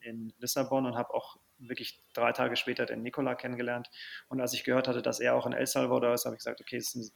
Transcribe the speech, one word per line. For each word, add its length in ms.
in 380
Lissabon 480
und 100
habe 160
auch 240
wirklich 440
drei 180
Tage 240
später 300
den 160
Nicola 320
kennengelernt. 560
Und 120
als 140
ich 100
gehört 240
hatte, 140
dass 180
er 140
auch 120
in 60
El 140
Salvador 480
ist, 100
habe 100
ich 40
gesagt, 240
okay, 160
das 160
ist 200